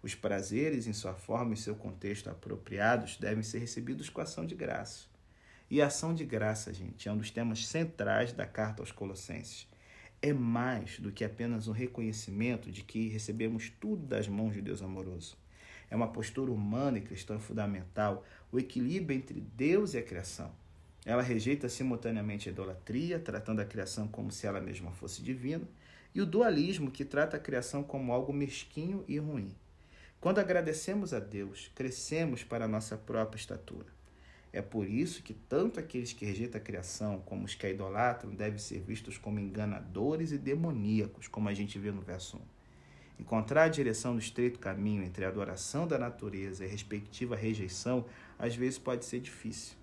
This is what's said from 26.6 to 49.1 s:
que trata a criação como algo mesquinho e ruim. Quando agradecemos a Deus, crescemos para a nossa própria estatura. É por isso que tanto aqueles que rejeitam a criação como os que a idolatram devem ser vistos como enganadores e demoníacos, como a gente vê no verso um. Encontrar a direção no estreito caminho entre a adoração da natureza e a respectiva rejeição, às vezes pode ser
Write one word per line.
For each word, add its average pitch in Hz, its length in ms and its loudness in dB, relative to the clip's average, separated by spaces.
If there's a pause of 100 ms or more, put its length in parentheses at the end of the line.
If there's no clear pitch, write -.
que 139 160 -4
trata 151 320 2
a - 20 -2
criação 139 420 -2
como 135 300 -2
algo 131 220 2
mesquinho 151 720 -2
e 147 100 0
ruim. 127 360 -4 (680)
Quando 196 140 6
agradecemos 175 720 2
a 113 80 0
Deus, 101 540 -6
crescemos 131 680 -2
para 113 220 -2
a 110 40 2
nossa 110 280 0
própria 110 420 0
estatura. - 500 -10 (640)
É 101 80 0
por 101 260 0
isso 147 340 2
que 110 120 -10
tanto 180 440 2
aqueles 123 360 -4
que - 100 -8
rejeitam 104 340 -2
a 104 60 -6
criação 98 640 -2
como 98 180 -4
os 101 100 -4
que - 120 -4
a 95 40 2
idolatram 98 640 2
devem 104 240 -2
ser - 220 -6
vistos 107 380 -6
como 104 200 -2
enganadores 104 920 0
e 139 60 0
demoníacos, 113 880 2
como 107 220 0
a - 20 2
gente 101 260 -2
vê 104 120 -2
no 98 100 -4
verso 90 380 -8
um. - 840 -20
Encontrar 117 440 6
a 160 40 8
direção 127 460 2
no 113 40 2
estreito 123 400 2
caminho 101 440 2
entre 92 240 -2
a - 20 2
adoração 98 580 -2
da 143 120 2
natureza 98 640 -4
e 92 40 -4
a - 20 -4
respectiva 104 640 -4
rejeição, 110 720 2 (320)
às 120 180 0
vezes 127 220 2
pode 123 260 -2
ser 123 160 -4